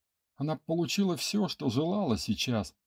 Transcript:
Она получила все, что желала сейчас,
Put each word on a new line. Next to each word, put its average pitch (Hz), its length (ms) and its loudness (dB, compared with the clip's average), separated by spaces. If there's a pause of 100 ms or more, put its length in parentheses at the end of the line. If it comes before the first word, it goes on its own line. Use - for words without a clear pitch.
(360)
Она 147 220 -2
получила 170 580 0
все, 202 320 0
что - 220 -2
желала 156 480 0
сейчас, - 580 -2 (120)